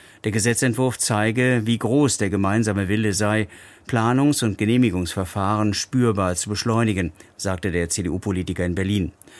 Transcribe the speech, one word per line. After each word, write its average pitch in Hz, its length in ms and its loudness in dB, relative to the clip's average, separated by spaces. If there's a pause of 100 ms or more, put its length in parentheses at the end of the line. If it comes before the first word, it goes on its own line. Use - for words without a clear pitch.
(220)
Der 110 80 -2
Gesetzentwurf 117 680 0
zeige, 117 680 2
wie 113 120 0
groß 135 420 2
der 101 120 0
gemeinsame 101 580 0
Wille 107 240 0
sei, 104 360 0 (400)
Planungs- 127 560 2
und 104 140 -2
Genehmigungsverfahren 104 1160 0
spürbar 101 640 0
zu - 140 -6
beschleunigen, 104 640 0 (240)
sagte 92 360 -4
der 85 180 0
C-D-U-Politiker 90 720 -4
in 87 120 -2
Berlin. 95 360 0 (280)